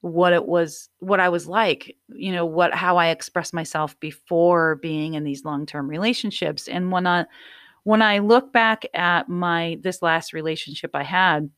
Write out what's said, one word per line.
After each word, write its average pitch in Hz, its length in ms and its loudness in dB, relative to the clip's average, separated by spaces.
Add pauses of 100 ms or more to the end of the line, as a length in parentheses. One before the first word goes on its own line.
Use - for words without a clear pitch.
what 175 320 2
it 170 140 2
was, 170 440 -2 (100)
what 190 180 0
I 180 100 4
was 170 200 -2
like, 185 480 -2 (180)
you 190 160 -8
know, 175 160 -2
what, 165 260 0
how 180 260 2
I 170 100 4
expressed 165 440 -4
myself 156 460 -6
before 165 760 2
being 156 380 -4
in 151 100 -4
these 139 200 -6
long-term 147 440 -6
relationships. 180 800 -4
And 180 240 -4
when 180 140 0
I, 175 180 2 (600)
when 214 160 4
I 208 180 4
look 233 320 4
back 226 440 2
at 175 340 0
my, 170 540 -2
this 180 180 -4
last 165 320 0
relationship 160 600 -6
I 143 80 -2
had 170 560 0